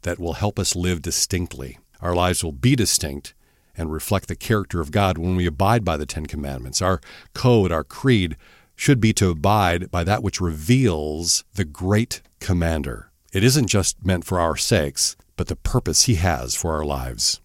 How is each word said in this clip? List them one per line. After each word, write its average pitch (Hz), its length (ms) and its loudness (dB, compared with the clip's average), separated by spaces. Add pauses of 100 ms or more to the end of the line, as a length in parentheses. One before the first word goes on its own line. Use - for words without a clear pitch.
that 87 160 -4
will 85 160 -4
help 104 240 -2
us 92 180 -2
live 87 240 0
distinctly. 71 760 -4 (240)
Our 87 120 0
lives 87 300 2
will 80 80 -4
be 123 240 2
distinct 76 560 -2 (420)
and 80 160 -6
reflect 85 380 -2
the 87 80 -6
character 98 460 -2
of 73 80 -6
God 95 260 2
when 90 180 -2
we 90 120 0
abide 101 360 2
by 85 140 0
the 76 80 -4
Ten 76 220 -8
Commandments. 67 560 -6
Our 90 180 2 (320)
code, 107 400 4
our 78 120 0
creed, 101 520 0 (400)
should 135 240 2
be 110 140 4
to 95 160 4
abide 90 600 2
by 87 140 -2
that 107 180 0
which 95 180 -4
reveals 82 1040 0 (100)
the 95 100 -2
great 95 560 -2 (180)
commander. 82 720 -2 (220)
It 95 120 0
isn't 123 240 4
just - 360 0
meant 92 220 0
for 90 120 0
our 82 200 2
sakes, - 580 0 (200)
but - 100 -4
the 73 100 -6
purpose - 460 0
he 117 140 4
has 78 380 0
for 82 200 -2
our 76 100 -2
lives. 64 600 -4